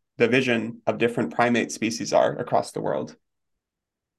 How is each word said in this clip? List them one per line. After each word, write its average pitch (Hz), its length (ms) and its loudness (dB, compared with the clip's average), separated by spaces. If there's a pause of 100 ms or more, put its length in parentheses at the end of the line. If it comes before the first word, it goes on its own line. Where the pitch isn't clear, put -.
(180)
the 117 100 4
vision 117 580 0
of 110 120 -2
different 117 340 0
primate 120 380 2
species - 420 -6
are - 260 4
across - 340 -2
the - 80 -6
world. - 360 -4 (1040)